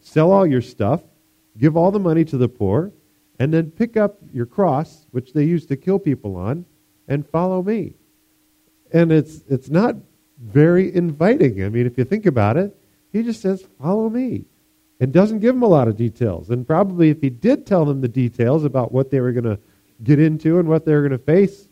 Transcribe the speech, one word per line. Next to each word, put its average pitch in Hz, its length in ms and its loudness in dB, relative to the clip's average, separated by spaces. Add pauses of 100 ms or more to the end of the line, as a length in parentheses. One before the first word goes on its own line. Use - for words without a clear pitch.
sell 160 320 0
all 196 140 4
your 127 160 2
stuff, 117 400 -4 (540)
give 151 200 2
all 170 140 4
the 208 100 -2
money 165 240 0
to 151 120 -4
the 123 120 2
poor, 117 440 -2 (460)
and 143 140 0
then 160 180 -2
pick 233 260 -6
up 208 220 0 (140)
your 120 140 -6
cross," 160 640 -4
which 123 220 -8
they 151 120 0
used 165 240 -2
to 135 80 -4
kill 190 220 -2
people 120 380 -4
on, 123 280 -6 (420)
"and 147 200 -6
follow 185 360 -4
me." 196 320 -6 (960)
And 170 220 4
it's, 156 360 0
it's 131 220 -4
not 208 260 0 (420)
very 156 560 2
inviting. 165 680 0
I 95 60 -4
mean, 120 180 -2
if 120 100 -6
you 127 80 -2
think 208 220 -4
about 117 300 2
it, 196 200 -4 (360)
he 214 100 -2
just 233 180 -6
says, 190 260 -6 (140)
"Follow 208 300 -2
me," 226 360 -6 (540)
and 127 120 -2
doesn't 208 280 2
give 240 140 2
them 247 80 0
a 233 60 4
lot 139 200 4
of 104 80 -2
details. 104 540 -4
And 123 160 -4
probably 175 440 2
if 151 100 -2
he 139 100 -2
did 208 360 -2
tell 175 180 2
them 139 180 -2
the 123 60 -2
details 123 560 0
about 127 280 -2
what 135 180 0
they 135 100 0
were 123 120 -2
gonna 117 260 -2 (440)
get 143 160 4
into 160 400 2
and 165 100 0
what 160 160 0
they 156 100 2
were 147 80 2
gonna 135 160 -2
face, 185 540 0